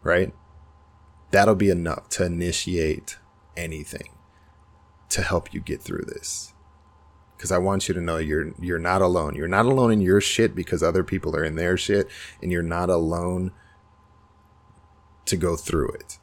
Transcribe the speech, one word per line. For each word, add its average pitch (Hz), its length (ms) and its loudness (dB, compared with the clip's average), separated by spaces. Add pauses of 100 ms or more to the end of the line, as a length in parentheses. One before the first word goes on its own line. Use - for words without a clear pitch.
Right? 90 300 2 (960)
That'll 98 240 6
be 98 140 4
enough 85 420 0
to - 140 -2
initiate 87 920 -2 (360)
anything 80 600 -12 (960)
to - 100 0
help - 320 -2
you - 80 -8
get - 220 -8
through - 240 -6
this. - 480 -12 (840)
'Cause - 160 -6
I 92 60 2
want 98 280 0
you 98 80 -2
to 87 60 -2
know 85 160 -2
you're, 78 420 -2
you're 87 200 -4
not 90 240 2
alone. 85 320 2
You're 73 120 -6
not 98 200 4
alone 127 260 4
in 107 80 4
your 95 220 6
shit - 320 2
because 85 280 -2
other 85 220 2
people 80 320 -4
are 78 80 0
in 78 120 -4
their 87 200 0
shit, 101 320 0 (340)
and 87 80 -4
you're 85 120 0
not 85 260 -2
alone 87 640 0 (1700)
to 95 100 0
go 85 180 0
through - 380 -2
it. - 300 -16